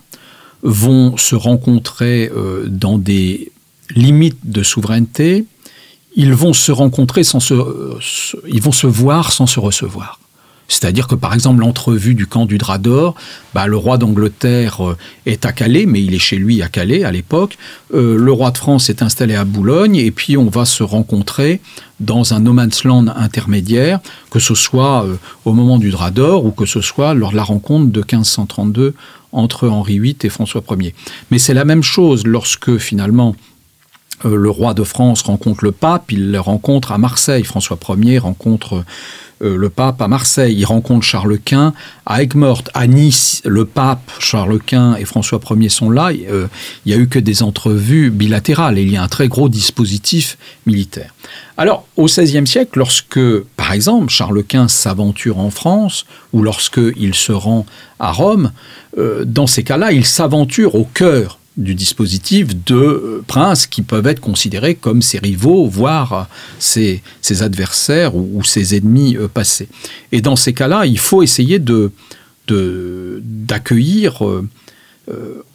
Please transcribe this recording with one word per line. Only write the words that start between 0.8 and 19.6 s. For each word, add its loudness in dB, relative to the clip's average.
se 0
rencontrer, 0
euh, -6
dans -2
des -2
limites 4
de -2
souveraineté, 0
ils 4
vont 4
se 0
rencontrer 2
sans 0
se, 0
euh, -4
se, -10
ils -2
vont 2
se 0
voir 2
sans 2
se -2
recevoir. -6
C'est-à-dire 0
que, 0
par -2
exemple, 4
l'entrevue 0
du 0
camp -2
du 0
Drap -4
d'Or, 2
bah, -2
le 0
roi 0
d'Angleterre, 0
euh, -4
est -2
à -2
Calais, 2
mais 2
il 0
est 0
chez -2
lui 2
à -2
Calais -2
à -2
l'époque. -2
Euh, 2
le 4
roi 2
de -4
France 0
est -6
installé 0
à 0
Boulogne, 2